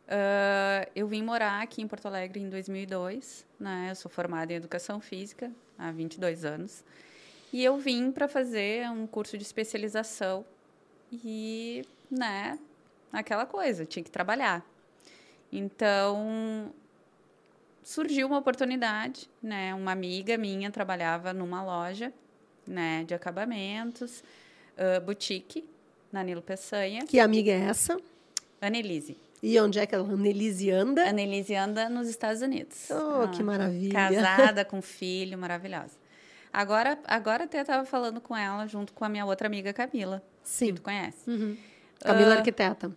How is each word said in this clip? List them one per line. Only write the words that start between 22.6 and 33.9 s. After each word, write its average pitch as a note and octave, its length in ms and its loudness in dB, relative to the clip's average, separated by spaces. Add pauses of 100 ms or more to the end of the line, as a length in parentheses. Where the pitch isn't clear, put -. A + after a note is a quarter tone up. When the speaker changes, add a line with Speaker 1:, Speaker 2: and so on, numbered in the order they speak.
Speaker 1:
né, E3 380 -2
de E3+ 80 -4
acabamentos, G#3+ 1080 -6 (560)
ah, F#3 220 4
boutique, G3 640 -4 (480)
na G3 120 -4
Nilo F3 180 -4
Peçanha. G3+ 640 -4
Speaker 2:
Que C4+ 140 8
amiga G#3+ 320 8
é F#3 100 4
essa? A3 360 2 (640)
Speaker 1:
Annelise. G3+ 560 -2 (240)
Speaker 2:
E A3 180 4
onde G#3 200 6
é G#3 60 4
que G#3 100 0
a F#3+ 40 2
Annelise G3+ 720 2
anda? C4+ 360 6
Speaker 1:
Annelise G3+ 480 0
anda G#3+ 320 0
nos A#3+ 220 -2
Estados A3 320 -2
Unidos. - 500 -4
Speaker 2:
Oh, D4+ 300 0
Speaker 1:
Ah, A3+ 80 4
Speaker 2:
que F#3+ 120 -2
maravilha. G3 520 0